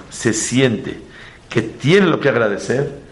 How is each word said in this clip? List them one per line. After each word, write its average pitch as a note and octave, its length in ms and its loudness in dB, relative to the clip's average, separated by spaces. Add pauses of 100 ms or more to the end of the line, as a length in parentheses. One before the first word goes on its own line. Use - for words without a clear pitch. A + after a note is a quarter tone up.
(100)
se - 220 -2
siente A#2+ 680 0 (480)
que A2+ 140 -2
tiene F#3 440 2
lo D3+ 140 2
que C#3+ 80 2
agradecer, A#2 720 -2 (100)